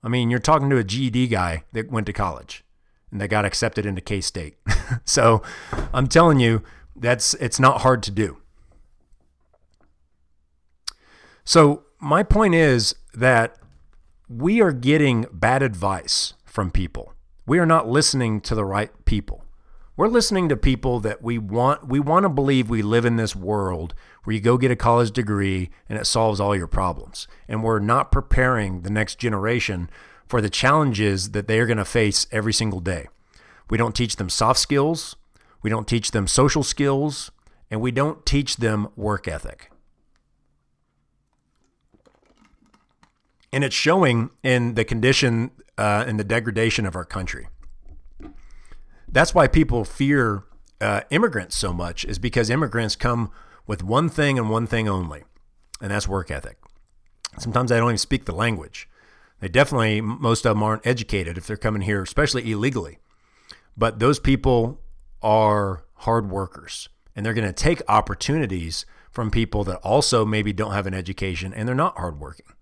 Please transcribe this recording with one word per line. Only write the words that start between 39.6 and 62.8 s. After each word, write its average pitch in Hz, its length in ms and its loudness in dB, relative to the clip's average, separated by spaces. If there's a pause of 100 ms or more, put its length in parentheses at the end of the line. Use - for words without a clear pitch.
And 139 120 0
it's 135 100 -4
showing 147 560 4 (120)
in 123 320 2
the 110 100 2
condition, 117 680 2 (280)
uh, 104 280 2
and 107 140 -2
the 104 40 -2
degradation 110 600 0
of 95 100 -4
our 90 120 -8
country. - 420 -8 (1600)
That's 151 260 2
why 151 140 6
people 120 360 2
fear, 123 600 0 (360)
uh, 104 300 -2
immigrants 143 460 -2
so 92 160 -2
much, 87 320 -6
is 90 140 -6
because 113 320 -2
immigrants 120 460 -2
come 120 340 -2 (360)
with 95 160 -6
one 127 280 0
thing 143 280 0
and 110 120 -2
one 113 160 0
thing 110 220 -2
only, 87 360 -4 (560)
and 98 100 -8
that's 104 160 -4
work 98 240 -6
ethic. - 280 -12 (800)
Sometimes 123 320 -2
they 117 80 4
don't 117 120 4
even 113 80 0
speak - 280 -2
the 87 80 -8
language. 107 540 -6 (520)
They 95 80 -8
definitely, 113 500 2
m-, 110 220 -6
most 117 240 0
of 113 100 2
them 107 80 0
aren't 110 240 -2
educated 101 520 -4
if - 80 -16
they're 107 100 -8
coming 107 260 -2
here, 98 200 -2
especially 127 480 -2
illegally. 107 480 -4 (800)